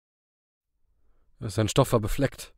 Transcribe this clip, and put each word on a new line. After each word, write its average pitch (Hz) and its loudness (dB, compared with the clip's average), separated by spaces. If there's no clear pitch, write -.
Sein 110 -2
Stoff - 2
war 120 4
befleckt, - -2